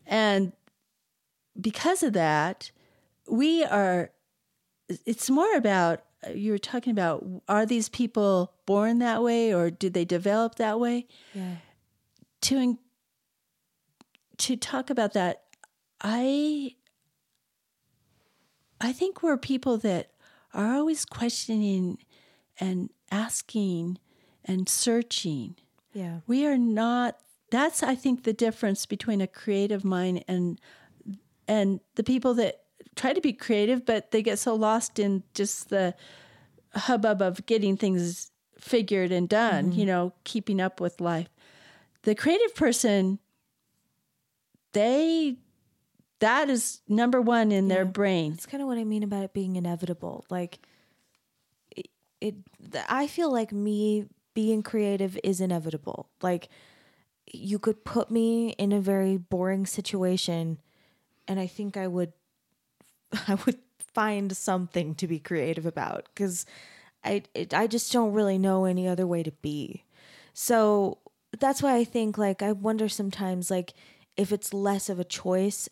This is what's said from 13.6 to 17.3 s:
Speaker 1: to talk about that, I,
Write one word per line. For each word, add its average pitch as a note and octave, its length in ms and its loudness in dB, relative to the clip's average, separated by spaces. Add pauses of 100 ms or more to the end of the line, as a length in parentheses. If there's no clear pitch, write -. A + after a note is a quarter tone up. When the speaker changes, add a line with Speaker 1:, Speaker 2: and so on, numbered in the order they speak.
Speaker 1:
to - 200 -2
talk C4 320 -6
about A3+ 240 0
that, F3+ 300 0 (580)
I, C#4 760 -2 (2000)